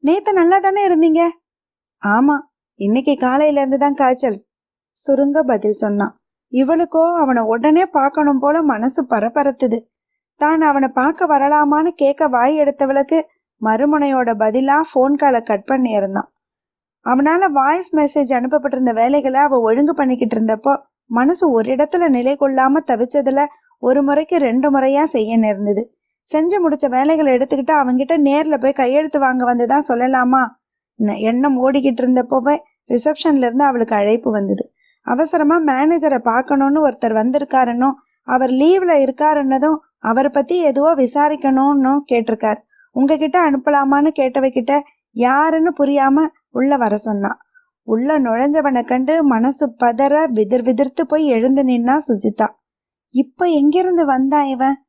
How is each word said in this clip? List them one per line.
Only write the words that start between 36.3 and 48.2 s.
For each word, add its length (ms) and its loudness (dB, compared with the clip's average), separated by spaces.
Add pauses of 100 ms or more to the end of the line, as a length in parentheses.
ஒருத்தர் 320 0
வந்திருக்காருன்னும், 840 0 (300)
அவர் 240 0
லீவ்ல 440 2
இருக்காருன்னதும், 840 0 (200)
அவரை 320 0
பத்தி 320 -2
எதுவோ 340 2
விசாரிக்கணும்னு 1000 0 (140)
கேட்டிருக்கார். 520 -2 (380)
உங்ககிட்ட 540 0
அனுப்பலாமான்னு 580 0 (100)
கேட்டவகிட்ட 600 0 (300)
யாருன்னு 640 0
புரியாம 500 2 (220)
உள்ள 280 0
வர 200 0
சொன்னா. 400 -4 (460)
உள்ள 360 -2
நுழைஞ்சவனை 640 0